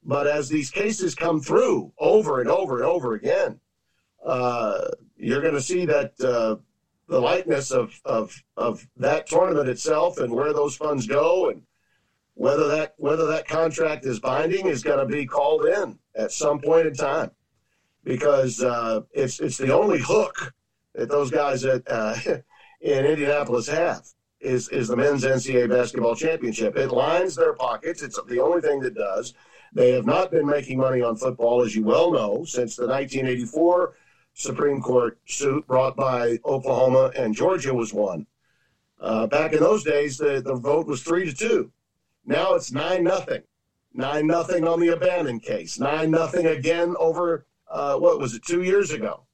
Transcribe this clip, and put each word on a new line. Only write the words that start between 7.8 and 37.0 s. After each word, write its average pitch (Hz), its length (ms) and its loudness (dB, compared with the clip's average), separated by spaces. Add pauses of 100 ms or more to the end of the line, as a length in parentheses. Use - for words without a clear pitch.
of, 113 280 -4 (220)
of 113 300 -4 (120)
that 143 300 0
tournament 160 400 2
itself 156 520 0
and 127 120 -2
where 139 220 0
those 147 240 -2
funds 147 300 -4
go 156 420 2
and - 120 -8 (720)
whether 143 340 2
that, 151 300 -2
whether 156 280 0
that 156 220 -2
contract 156 580 -2
is 123 140 -4
binding 165 480 0
is 143 160 -2
gonna 139 220 0
be 139 200 -4
called 147 400 2
in 185 320 0 (180)
at 107 160 -4
some 147 280 -2
point 160 260 4
in 151 80 -2
time, 139 380 -2 (720)
because, 127 580 2
uh, 117 400 0 (120)
it's, 135 260 -2
it's - 180 -4
the 135 160 0
only 180 260 4
hook 190 540 0 (400)
that 120 160 -6
those 143 220 0
guys 143 340 0
at, 131 240 0
uh, 113 260 -2 (340)
<laughs> - 320 -20
in 139 240 0
Indianapolis 143 640 0
have 156 380 -2 (340)
is, 127 300 -4
is 120 180 -2
the 117 80 -2
men's 135 300 2
N 131 140 2
C 127 180 0
A 123 80 4
A - 20 -2
basketball 117 480 0
championship. 110 640 -2
It 135 140 0
lines 156 440 0
their 160 180 2
pockets. 127 500 -4
It's - 240 -10
the 123 120 -2
only 170 220 2
thing 147 200 0
that 123 140 -6
does. 104 380 -4 (400)
They 123 180 4
have 127 140 0
not 185 260 2
been 156 140 2
making 135 340 -2
money 131 220 2
on 117 140 0
football, 120 480 0
as 107 120 -2
you 110 80 0
well 123 280 4
know, 117 340 0
since 120 300 -4
the 120 120 -4
nineteen 131 380 -2
eighty-four 156 720 2 (380)
Supreme - 480 -2
Court 120 440 2
suit 139 420 -2
brought 131 280 2
by 123 500 0
Oklahoma 131 680 2